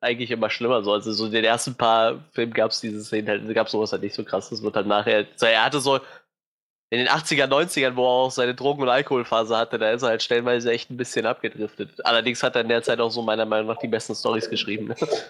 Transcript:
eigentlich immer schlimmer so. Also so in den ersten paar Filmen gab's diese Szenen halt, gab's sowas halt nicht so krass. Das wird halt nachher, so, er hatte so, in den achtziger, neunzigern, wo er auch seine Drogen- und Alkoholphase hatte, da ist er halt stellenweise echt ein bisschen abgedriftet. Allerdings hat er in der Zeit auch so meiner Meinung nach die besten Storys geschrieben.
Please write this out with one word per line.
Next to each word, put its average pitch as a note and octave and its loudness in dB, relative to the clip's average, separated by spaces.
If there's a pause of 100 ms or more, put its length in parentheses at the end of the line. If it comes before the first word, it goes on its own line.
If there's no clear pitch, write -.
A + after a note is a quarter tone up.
eigentlich A#2+ -2
immer A2 0
schlimmer A#2 0
so. G2+ 0
Also G#2+ -2
so A2 -4
in G#2+ -6
den A2+ 2
ersten A#2 0
paar A2+ 2
Filmen A#2 -2
gab's A2 0
diese G#2+ -8
Szenen G#2+ -4
halt, G#2+ -2
gab's A2 0
sowas G#2+ -2
halt F#2+ -4
nicht G2+ -6
so A2 -6
krass. - -4
Das G#2+ -10
wird G#2+ -4
halt G2+ 0
nachher, G#2 2 (100)
so, A#2 2
er A2+ 4
hatte C3+ 0
so, C3+ 2 (880)
in A#2 0
den B2 2
achtziger, D3 2
neunzigern, C3+ 2
wo B2+ 2
er B2+ 4
auch B2+ 2
seine B2 0
Drogen- C#3+ -2
und B2+ 2
Alkoholphase A#2+ 2
hatte, A#2 0
da A2 2
ist B2 0
er A#2+ 2
halt A2+ 0
stellenweise A#2+ 0
echt A#2 -2
ein B2+ -10
bisschen A#2+ -2
abgedriftet. - -6
Allerdings A#2 2
hat B2+ 0
er A#2+ 2
in A2+ -4
der A#2 2
Zeit A#2+ 0
auch A#2 0
so A#2 -4
meiner A2 0
Meinung A2 0
nach A2 -4
die A#2+ -6
besten A2 -2
Storys A2+ -2
geschrieben. A2 -4 (360)